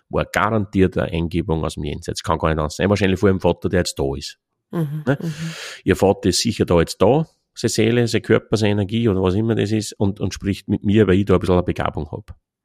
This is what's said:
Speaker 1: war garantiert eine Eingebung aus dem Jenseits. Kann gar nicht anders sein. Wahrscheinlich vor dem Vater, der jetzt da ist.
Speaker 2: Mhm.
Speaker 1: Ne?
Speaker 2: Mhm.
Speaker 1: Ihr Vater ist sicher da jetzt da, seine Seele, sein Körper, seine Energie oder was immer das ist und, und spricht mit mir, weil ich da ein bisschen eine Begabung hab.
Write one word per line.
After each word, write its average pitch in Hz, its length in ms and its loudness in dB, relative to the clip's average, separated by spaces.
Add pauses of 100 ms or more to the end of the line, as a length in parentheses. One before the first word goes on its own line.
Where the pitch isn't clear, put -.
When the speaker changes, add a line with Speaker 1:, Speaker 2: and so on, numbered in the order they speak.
Speaker 1:
war - 160 -2
garantiert 98 720 0
eine - 140 -2
Eingebung 82 540 -2
aus 73 100 -6
dem 78 80 -8
Jenseits. - 400 -8
Kann 80 140 0
gar 82 120 0
nicht 78 100 0
anders 76 160 -4
sein. 92 140 0
Wahrscheinlich 98 300 2
vor 104 100 4
dem 95 100 0
Vater, 87 300 0
der 90 100 2
jetzt - 180 -4
da 69 180 -2
ist. - 220 -12 (340)
Speaker 2:
Mhm. 156 340 -4
Speaker 1:
Ne? 269 140 0
Speaker 2:
Mhm. 165 360 -8 (280)
Speaker 1:
Ihr 92 120 2
Vater 98 340 2
ist - 120 0
sicher 107 240 0
da 87 140 4
jetzt - 220 0
da, 135 240 4 (300)
seine - 140 -2
Seele, 117 380 2
sein 110 140 0
Körper, 113 360 0
seine 104 160 2
Energie 104 340 0
oder 95 160 2
was 92 100 2
immer 110 220 0
das 107 160 0
ist 110 220 -2
und, 98 260 -2
und 98 140 -4
spricht - 340 -4
mit 107 160 -2
mir, 104 240 4
weil 92 80 4
ich 98 100 2
da 95 100 4
ein 87 40 4
bisschen 92 160 2
eine 90 80 2
Begabung - 480 -4
hab. - 240 -14 (300)